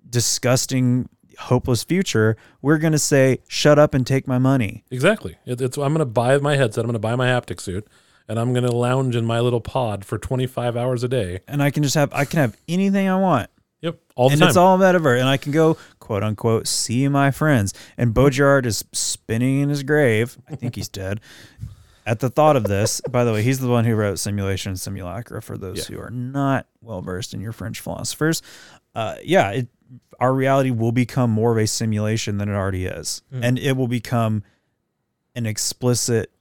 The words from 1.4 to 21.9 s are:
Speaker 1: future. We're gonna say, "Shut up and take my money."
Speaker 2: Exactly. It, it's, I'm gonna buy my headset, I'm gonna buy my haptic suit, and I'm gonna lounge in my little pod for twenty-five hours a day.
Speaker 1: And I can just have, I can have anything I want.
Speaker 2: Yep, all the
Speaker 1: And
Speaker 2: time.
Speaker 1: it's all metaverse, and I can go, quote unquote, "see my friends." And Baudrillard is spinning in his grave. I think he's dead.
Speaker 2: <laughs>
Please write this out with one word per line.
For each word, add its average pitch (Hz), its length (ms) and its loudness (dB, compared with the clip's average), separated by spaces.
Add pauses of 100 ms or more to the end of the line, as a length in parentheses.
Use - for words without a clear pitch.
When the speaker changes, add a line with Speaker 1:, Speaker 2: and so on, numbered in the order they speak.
Speaker 1:
future. 110 520 0 (260)
We're 151 160 2
gonna 156 200 0
say, 131 400 2 (100)
"Shut 147 300 4
up 147 160 4
and 127 120 0
take 135 200 -2
my 127 120 0
money." 127 520 0
Speaker 2:
Exactly. 127 460 -2 (100)
It, 123 140 -6
it's, 127 180 -4
I'm 143 140 -2
gonna 160 120 0
buy 123 340 2
my 143 180 0
headset, 120 280 0
I'm 117 40 -4
gonna 120 100 -4
buy 110 180 -2
my 127 120 0
haptic 123 320 -2
suit, 95 260 -8 (420)
and 110 100 -4
I'm 120 160 0
gonna 123 180 0
lounge 123 440 0
in 117 80 0
my 113 160 0
little 120 200 0
pod 107 440 -4
for 110 140 -8
twenty-five 123 580 -4
hours 123 260 -2
a 123 60 -4
day. 95 400 -4
Speaker 1:
And 143 140 -2
I 143 80 2
can 147 120 -2
just 139 120 0
have, 143 180 2
I 143 120 -2
can - 160 -2
have 123 160 0 (120)
anything 196 400 0
I 185 100 0
want. 170 320 0 (320)
Speaker 2:
Yep, 165 160 -8 (180)
all 123 120 4
the 135 40 4
Speaker 1:
And 147 80 2
Speaker 2:
time. 175 80 8
Speaker 1:
it's 151 80 4
all 185 220 8
metaverse, 175 420 4
and 131 80 2
I 139 80 2
can 143 160 -6
go, 160 240 4 (240)
quote 101 220 -2
unquote, 107 440 0
"see 127 420 -2
my 139 220 4
friends." 131 440 2 (240)
And 113 160 2
Baudrillard 139 520 4
is 107 260 -4
spinning 127 680 -2
in 143 80 0
his 143 140 -2
grave. 127 560 2 (100)
I 151 80 -10
think 120 200 -6
he's 92 120 -8
dead. 95 380 -8
Speaker 2:
<laughs> - 800 -18